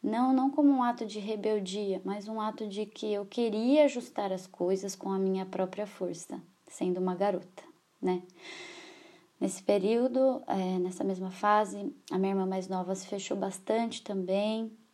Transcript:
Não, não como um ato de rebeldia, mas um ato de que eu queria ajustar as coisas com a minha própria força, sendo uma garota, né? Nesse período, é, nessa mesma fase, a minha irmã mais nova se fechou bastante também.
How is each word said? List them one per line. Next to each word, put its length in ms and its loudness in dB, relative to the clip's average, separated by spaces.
Não, 300 2
não 180 4
como 200 8
um 120 6
ato 220 0
de 140 -6
rebeldia, 840 -2
mas 240 -6
um 120 -4
ato 280 -4
de 180 -4
que 260 -6
eu 140 -2
queria 580 4
ajustar 480 -2
as 140 -6
coisas 480 -2
com 160 -8
a 80 0
minha 260 2
própria 420 -4
força, 540 -8
sendo 320 -2
uma 160 0
garota, 480 -2
né? 220 0
Nesse 220 -2
período, 840 2
é, 320 0
nessa 240 -2
mesma 280 -2
fase, 600 2
a 80 -2
minha 140 2
irmã 140 0
mais 220 -4
nova 260 -2
se 120 -12
fechou 300 -6
bastante 680 -2
também. 720 -2